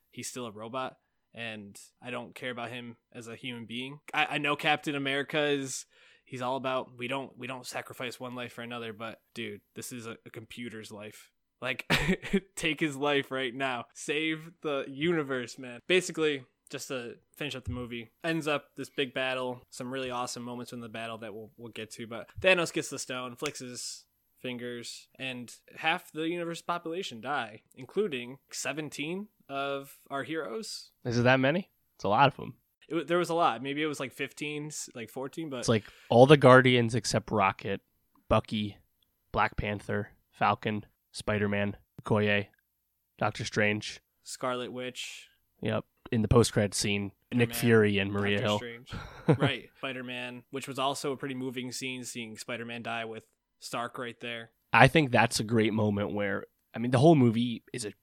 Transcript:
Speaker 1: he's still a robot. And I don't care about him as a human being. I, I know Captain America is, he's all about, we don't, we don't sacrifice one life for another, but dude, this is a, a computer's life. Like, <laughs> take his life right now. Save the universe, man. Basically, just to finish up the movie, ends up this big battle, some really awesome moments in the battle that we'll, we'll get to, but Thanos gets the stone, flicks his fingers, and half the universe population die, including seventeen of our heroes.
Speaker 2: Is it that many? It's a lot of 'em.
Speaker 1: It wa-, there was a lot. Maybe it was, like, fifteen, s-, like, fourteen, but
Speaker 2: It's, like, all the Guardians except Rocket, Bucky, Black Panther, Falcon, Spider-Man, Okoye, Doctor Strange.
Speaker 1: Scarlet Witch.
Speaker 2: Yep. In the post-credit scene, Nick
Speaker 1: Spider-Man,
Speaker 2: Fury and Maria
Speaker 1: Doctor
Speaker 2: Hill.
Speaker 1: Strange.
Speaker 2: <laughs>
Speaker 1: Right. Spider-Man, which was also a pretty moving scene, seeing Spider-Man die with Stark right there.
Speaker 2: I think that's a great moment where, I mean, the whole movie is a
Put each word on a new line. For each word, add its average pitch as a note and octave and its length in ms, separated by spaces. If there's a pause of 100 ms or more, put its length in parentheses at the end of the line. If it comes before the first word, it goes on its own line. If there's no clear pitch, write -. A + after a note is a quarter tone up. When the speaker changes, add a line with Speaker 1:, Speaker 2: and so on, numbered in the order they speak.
Speaker 1:
he's - 180
still B2 200
a G#2+ 40
robot. A2+ 460 (380)
And G#2+ 440 (220)
I B2 80
don't B2 240
care C3 160
about A#2 220
him A#2+ 260 (160)
as A#2 140
a A#2 80
human A#2+ 320
being. C3 320 (120)
I, D3+ 140
I D3 140
know D3 160
Captain D3+ 400
America C#3 440 (100)
is, C#3 360 (380)
he's B2+ 180
all B2+ 140
about, B2+ 420
we B2 100
don't, C3+ 300
we B2 80
don't B2+ 220
sacrifice B2 520
one B2+ 160
life B2 180
for A#2+ 80
another, A#2 320
but G#2+ 280 (120)
dude, G#3+ 280 (140)
this - 160
is A#2 160
a, A2 180
a - 40
computer's A2 640
life. G#2+ 380 (320)
Like, B2+ 240 (580)
<laughs> - 120
take D#3 240
his D3+ 160
life C#3 360
right C3 220
now. C3 400
Save D#3+ 580 (100)
the C#3 260
universe, C#3 720
man. B2 280
Basically, D#3+ 580 (240)
just C3+ 180
to A#2+ 280 (200)
finish C#3 200
up B2+ 100
the - 60
movie, A#2+ 400 (120)
ends E3 240
up D3 280
this C3+ 140
big C3+ 240
battle, B2+ 560
some B2 240
really C3 180
awesome B2 320
moments B2 300
in B2 80
the A#2 80
battle A2+ 300
that A2 140
we'll, G#2+ 240
we'll A#2 140
get A2 200
to, A#2 160
but A2 220 (120)
Thanos F3+ 320
gets D#3 160
the C3+ 100
stone, B2+ 360
flicks D3 240
his - 460 (360)
fingers, A#2+ 640 (100)
and B2 360 (240)
half D#3+ 340
the D#3+ 180
universe E3+ 320
population E3+ 600
die, A#2 400 (140)
including C3 640 (140)
seventeen D#3 760 (220)
of C#3 480 (120)
our C#3 140
heroes. D#3+ 680 (120)
Speaker 2:
Is A#2+ 160
it A#2+ 40
that C3 160
many? D3 300 (260)
It's - 80
a G2+ 60
lot B2+ 240
of - 60
'em. - 160 (340)
Speaker 1:
It D3 60
wa-, E3 80
there E3 140
was E3 120
a E3 60
lot. C3 280
Maybe C#3+ 180
it D#3 60
was, D3 120
like, C3 120
fifteen, D3 560
s-, - 260
like, A2+ 160
fourteen, C#3 400
but B2+ 100
Speaker 2:
It's, - 100
like, A2+ 160 (240)
all A#2+ 160
the D3 120
Guardians B2+ 580
except - 360
Rocket, G2 500 (460)
Bucky, G#2+ 500 (540)
Black G#2+ 240
Panther, G#2 540 (220)
Falcon, G#2 540 (260)
Spider-Man, G2+ 680 (260)
Okoye, G#2 440 (680)
Doctor G#2+ 280
Strange. G#2+ 560 (220)
Speaker 1:
Scarlet B2 480
Witch. - 580 (320)
Speaker 2:
Yep. A2 240 (260)
In A#2 100
the G#2+ 60
post-credit G#2+ 460
scene, G2+ 380 (200)
Nick A#2+ 180
Speaker 1:
Spider-Man, - 120
Speaker 2:
Fury G#2+ 380
and G2 120
Maria G2+ 260
Speaker 1:
Doctor G#2+ 100
Speaker 2:
Hill. G#2 100
Speaker 1:
Strange. A#2 340 (360)
Speaker 2:
<laughs> C3+ 120
Speaker 1:
Right. C#3 380
Spider-Man, B2 720
which - 160
was C3 100
also C#3 340
a B2+ 60
pretty C#3 180
moving B2+ 360
scene, B2+ 320
seeing A2+ 340
Spider-Man A#2 460
die A#2 220
with A2+ 180 (360)
Stark A#2+ 380
right A#2+ 220
there. A#2 320 (220)
Speaker 2:
I A#2+ 140
think C#3+ 240
that's A#2 280
a B2 40
great A2 300
moment G#2 400
where, G2+ 320 (300)
I A#2 40
mean, A#2+ 120
the B2 80
whole D#3+ 160
movie A#2+ 480 (100)
is A#2+ 120
a G2+ 180